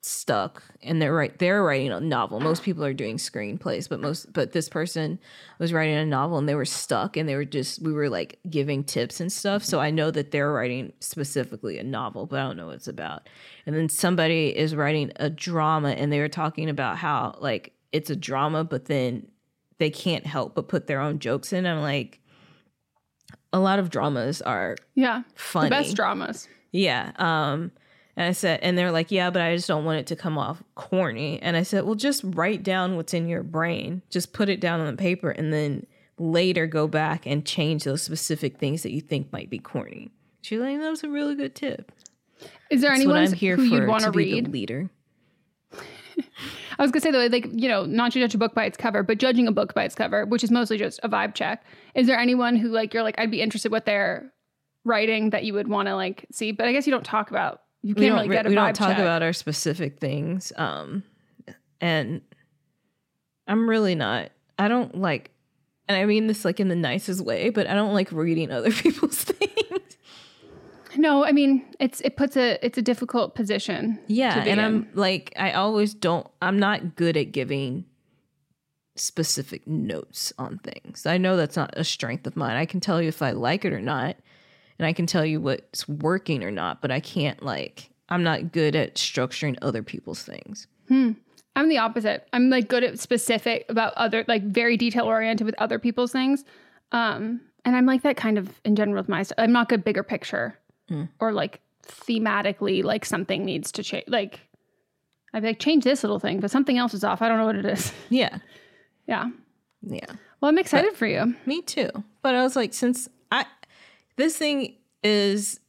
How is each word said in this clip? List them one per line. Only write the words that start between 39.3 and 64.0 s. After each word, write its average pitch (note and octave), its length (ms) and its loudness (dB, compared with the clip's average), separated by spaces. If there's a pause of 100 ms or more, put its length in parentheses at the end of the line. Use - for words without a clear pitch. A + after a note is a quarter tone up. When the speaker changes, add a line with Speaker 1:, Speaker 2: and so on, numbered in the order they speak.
Speaker 1:
might - 200 -10
be A#2 80 -8
corny." - 500 -10 (320)
She's A3 180 -6
like, C#4 200 -2
"That D#4 100 -4
was D#4 140 -6
a D4+ 60 -6
really D4 260 -2
good C#4 180 -6
tip." - 380 -8 (800)
Speaker 2:
Is C4 100 6
there C#4+ 80 6
Speaker 1:
That's C4+ 120 4
Speaker 2:
anyone C#4+ 200 6
Speaker 1:
what D4 80 4
I'm - 60 2
here F#3 200 2
Speaker 2:
who C4+ 80 4
you'd A#3 200 6
Speaker 1:
for, G3+ 40 2
Speaker 2:
wanna A3 200 2
Speaker 1:
to G#3+ 40 0
be E3+ 140 4
the G3 160 0
Speaker 2:
read? A#3+ 60 -2
Speaker 1:
leader. C3 420 -6 (840)
Speaker 2:
<laughs> - 60 -18 (1000)
I - 40 4
was C#4+ 80 6
gonna D4+ 100 2
say, D#4+ 100 2
though, B3 160 4
like, A#3+ 240 2
you A3+ 180 0
know, G3 160 2
not A#3+ 280 2
to B3+ 60 2
judge A#3+ 140 2
a A3+ 60 2
book A3 160 2
by A3+ 100 2
its F#3+ 120 -4
cover, G#3 260 0
but A3 160 0
judging B3 280 4
a A3+ 40 2
book G3+ 240 0
by - 80 2
its - 120 -4
cover, G#3 300 0
which A3 180 0
is A3 80 0
mostly A#3 280 2
just - 240 -4
a A3+ 60 -2
vibe G#3 260 0
check, - 280 -4 (300)
is B3+ 140 6
there B3+ 100 4
anyone A#3+ 380 2
who, A3+ 140 2
like, A3 260 0
you're A3+ 80 2
like, G#3+ 160 -2
"I'd A3+ 120 0
be - 100 -2
interested A3 300 -2
what A3 140 0
they're G3+ 460 0 (540)
writing," A3 460 2
that G#3 120 -2
you G#3+ 100 -4
would G3+ 140 -2
wanna, G3+ 280 0
like, F#3+ 360 -4
see? A3 200 -4
But A3+ 160 0
I A#3+ 60 2
guess C#4 140 2
you C#4+ 40 2
don't B3+ 140 0
talk G#3+ 260 -2
about, E3+ 300 -2 (200)
you G#3 140 -2
Speaker 1:
We G#3+ 60 4
Speaker 2:
can't G#3 100 8
Speaker 1:
don't A#3+ 60 6
Speaker 2:
really G#3+ 120 2
Speaker 1:
re-, G3 60 4
Speaker 2:
get A3 100 2
a G#3+ 40 2
Speaker 1:
we G3+ 60 6
don't G3+ 140 6
Speaker 2:
vibe A3 60 0
Speaker 1:
talk G#3 140 2
Speaker 2:
check. F#3+ 100 2
Speaker 1:
about E3+ 240 2
our E3 100 2
specific D3+ 680 -4
things. D3 580 -4
Um, E2 460 -6 (800)
and D#3 400 0 (1300)
I'm A3+ 220 2
really G#3+ 260 4
not, A2+ 340 -2 (300)